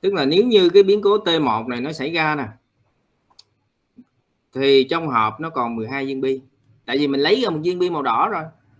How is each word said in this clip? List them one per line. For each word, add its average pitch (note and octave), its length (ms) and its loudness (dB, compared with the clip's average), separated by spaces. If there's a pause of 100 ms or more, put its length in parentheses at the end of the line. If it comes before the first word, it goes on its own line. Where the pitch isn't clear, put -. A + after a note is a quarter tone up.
Tức G3+ 120 -2
là D#3 120 0
nếu F3 200 2
như G3+ 240 4
cái G3 140 8
biến G3+ 180 2
cố G3+ 160 2
T G#3 100 -2 (140)
một A2+ 260 0
này A#2+ 140 -6
nó C#3+ 100 -6
xảy D3+ 200 -8
ra D#3 240 -2
nè, C3 120 -6 (2000)
thì C3+ 300 4
trong E3 240 -4
hộp A2 320 -2
nó E3 100 -8
còn A#2+ 260 -4
mười A2 120 -8
hai C3+ 180 -8
viên C3+ 160 -6
bi. C3+ 200 -4 (440)
Tại B2+ 120 -4
vì D3 100 0
mình C#3 140 0
lấy G3+ 200 2
ra A3 80 -2
một D#3+ 140 -4
viên F3+ 160 -4
bi F3+ 100 0
màu D#3+ 120 -4
đỏ C3 280 0
rồi. E3+ 140 -6 (360)